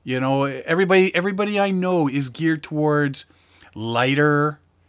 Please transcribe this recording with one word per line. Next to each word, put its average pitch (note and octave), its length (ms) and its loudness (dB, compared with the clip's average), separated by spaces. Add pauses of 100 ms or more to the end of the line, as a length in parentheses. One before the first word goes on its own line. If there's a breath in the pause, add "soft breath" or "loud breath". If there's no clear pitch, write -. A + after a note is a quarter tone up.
You B2+ 160 -4
know, C3+ 240 0
everybody, F3+ 720 2
everybody G3+ 460 -2
I G3 100 0
know F3+ 380 0
is C3+ 180 -2
geared D#3 340 -2
towards D3 640 0 (500 soft breath)
lighter C#3+ 840 0 (300)